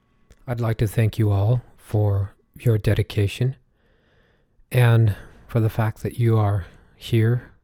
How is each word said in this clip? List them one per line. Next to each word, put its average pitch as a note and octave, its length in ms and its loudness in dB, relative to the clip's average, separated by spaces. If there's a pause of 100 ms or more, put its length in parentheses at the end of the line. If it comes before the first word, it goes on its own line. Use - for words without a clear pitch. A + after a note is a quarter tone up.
(480)
I'd A#2+ 120 -6
like A2+ 200 -4
to A2+ 80 0
thank A2 320 -2
you G#2+ 100 2
all G2+ 320 0 (160)
for G2+ 560 -2 (260)
your A2 200 0
dedication G#2+ 760 -2 (1160)
and A#2 440 4 (320)
for A#2+ 120 -4
the A2 100 0
fact G#2+ 320 -4
that - 160 -8
you A2+ 220 2
are G#2 260 0 (300)
here A#2 560 -2 (120)